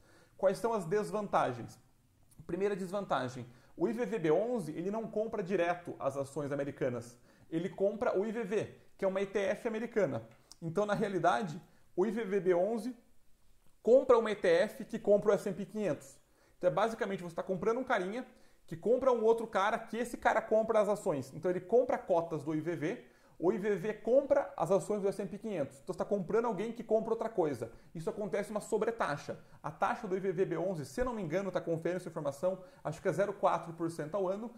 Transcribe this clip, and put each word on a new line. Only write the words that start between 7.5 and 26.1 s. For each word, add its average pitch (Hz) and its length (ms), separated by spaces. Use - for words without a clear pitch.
ele 175 140
compra 202 480
o 196 80
I 226 60
V 226 120
V, 185 320
que 190 80
é - 20
uma 190 140
E 196 40
T 202 140
F 202 280
americana. 214 600
Então, 170 240
na 208 80
realidade, 185 680
o 180 100
I 220 60
V 226 140
V 196 140
B 180 140
onze 214 420
compra 254 360
uma 214 140
E 202 40
T 202 120
F 196 380
que - 140
compra 208 320
o - 20
S 196 160
and 190 40
P 185 120
quinhentos. 202 520
Então, 180 120
é 175 40
basicamente, 196 500
você 170 120
tá 185 80
comprando 196 360
um 262 40
carinha 226 420
que 160 80
compra 247 360
um 226 120
outro 226 220
cara, 214 320
que 220 180
esse 240 220
cara 220 240
compra 220 380
as 202 100
ações. 175 460
Então, 180 160
ele 180 100
compra 240 360
cotas 165 460
do 156 120
I 151 60
V 165 140
V, 165 300
o 175 140
I 220 60
V 208 180
V 208 200
compra 277 600
as 160 160
ações 202 300
do 202 80
S 196 120
and 202 60
P 202 100
quinhentos. 180 460
Então, 180 100
você - 60
tá 202 60
comprando 202 400